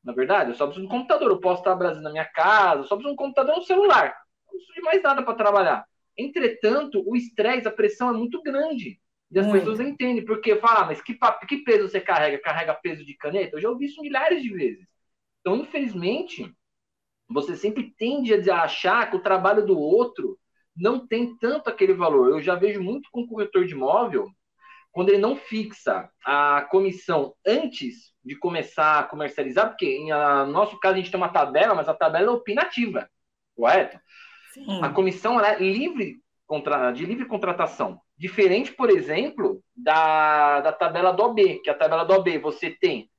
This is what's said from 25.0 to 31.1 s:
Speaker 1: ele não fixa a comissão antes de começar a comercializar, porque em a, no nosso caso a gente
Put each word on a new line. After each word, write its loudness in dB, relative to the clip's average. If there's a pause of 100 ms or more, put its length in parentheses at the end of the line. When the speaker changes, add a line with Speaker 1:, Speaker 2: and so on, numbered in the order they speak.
Speaker 1:
ele 6
não 0
fixa -6 (160)
a 2
comissão 0 (140)
antes -4 (100)
de -12
começar 0
a 0
comercializar, -2
porque -4
em -4
a, 2
no -6
nosso 0
caso 2
a 0
gente -6